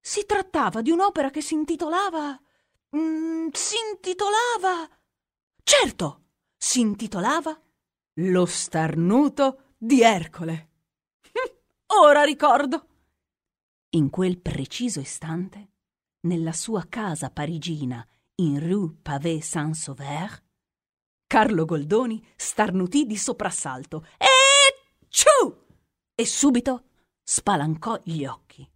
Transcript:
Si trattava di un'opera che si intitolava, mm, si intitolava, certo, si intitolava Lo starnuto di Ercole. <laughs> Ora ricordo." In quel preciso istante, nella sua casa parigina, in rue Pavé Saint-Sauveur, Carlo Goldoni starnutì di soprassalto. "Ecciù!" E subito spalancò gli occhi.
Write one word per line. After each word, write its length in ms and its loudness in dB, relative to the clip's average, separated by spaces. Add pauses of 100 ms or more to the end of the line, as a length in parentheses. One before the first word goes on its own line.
Si 260 -6
trattava 560 -2
di 80 0
un'opera 400 0
che 100 -8
si 140 -6
intitolava, 840 -4 (560)
mm, 560 -2
si 240 -6 (140)
intitolava, 960 -2 (760)
certo, 640 0 (320)
si 240 -2
intitolava 800 -2 (600)
Lo 280 2
starnuto 1300 0
di 260 4
Ercole. 680 0 (520)
<laughs> 640 -10 (140)
Ora 220 8
ricordo." 640 0 (1040)
In 180 2
quel 320 -2
preciso 600 -6
istante, 720 -10 (480)
nella 320 -2
sua 360 -6
casa 420 -8
parigina, 760 -8 (300)
in 280 0
rue 380 -2
Pavé 380 -4
Saint-Sauveur, 1000 -8 (840)
Carlo 380 2
Goldoni 600 -2 (120)
starnutì 680 -2
di 120 -6
soprassalto. 880 -8 (100)
"Ecciù!" 1120 4 (840)
E 120 -2
subito 640 0 (340)
spalancò 800 -2
gli 200 -6
occhi. 520 -16